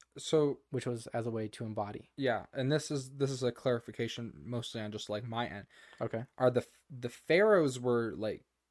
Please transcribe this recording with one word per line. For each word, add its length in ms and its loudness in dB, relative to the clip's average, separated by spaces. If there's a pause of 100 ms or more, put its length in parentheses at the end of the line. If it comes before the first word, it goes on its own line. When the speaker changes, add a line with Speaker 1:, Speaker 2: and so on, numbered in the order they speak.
(180)
Speaker 1:
so 420 2 (100)
Speaker 2:
Which 160 -2
was 220 -4
as 200 -2
a 40 -2
way 180 -2
to 160 -10
embody. 520 -6
Speaker 1:
Yeah, 360 0
and 180 0
this 200 0
is, 200 -6
this 200 0
is 120 -4
a 80 2
clarification 840 -4 (100)
mostly 380 -6
on 100 -6
just, 180 -10
like, 160 -4
my 220 -2
end. 180 -10 (360)
Speaker 2:
Okay. 240 -4 (120)
Speaker 1:
Are 140 6
the 100 2
f-, 60 -12 (320)
the 100 -6
pharaohs 720 6
were, 380 2
like, 260 -4 (280)